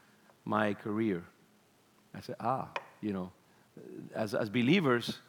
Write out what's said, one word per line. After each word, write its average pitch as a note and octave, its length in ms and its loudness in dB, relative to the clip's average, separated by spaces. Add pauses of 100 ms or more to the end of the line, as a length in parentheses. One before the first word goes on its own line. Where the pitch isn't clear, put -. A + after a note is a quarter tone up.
(440)
my G#2+ 300 4
career." G#2 480 0 (920)
I G2 60 -12
said, - 200 -10
Ah, A#2+ 280 -2 (320)
you G#2 120 -2
know, F#2 180 -4 (840)
as, A2 200 -2
as A#2 160 0
believers, B2 680 4 (100)